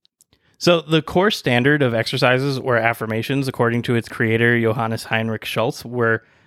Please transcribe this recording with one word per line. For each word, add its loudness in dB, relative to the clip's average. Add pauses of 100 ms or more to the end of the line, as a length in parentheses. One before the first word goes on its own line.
(580)
So 2
the 0
core 0
standard 2
of 2
exercises 0
or 0
affirmations, -2
according 0
to 0
its -2
creator, 2
Johannes 0
Heinrich -4
Schultz, -4
were, 0 (240)